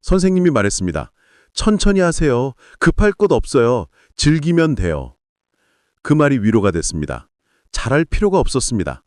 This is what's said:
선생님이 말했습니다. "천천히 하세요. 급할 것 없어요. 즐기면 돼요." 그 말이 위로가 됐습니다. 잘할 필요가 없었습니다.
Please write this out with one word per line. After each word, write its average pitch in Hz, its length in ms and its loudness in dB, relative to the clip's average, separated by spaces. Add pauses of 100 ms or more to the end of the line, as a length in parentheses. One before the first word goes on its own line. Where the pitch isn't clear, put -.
선생님이 185 500 2
말했습니다. 98 600 -2 (420)
"천천히 202 480 2
하세요. 139 520 0 (260)
급할 208 320 2
것 202 200 0
없어요. 117 560 0 (280)
즐기면 160 600 0
돼요." 78 400 -6 (880)
그 147 100 0
말이 143 260 2
위로가 104 320 2
됐습니다. 76 580 -6 (420)
잘할 143 340 -2
필요가 190 340 0
없었습니다. 110 680 -4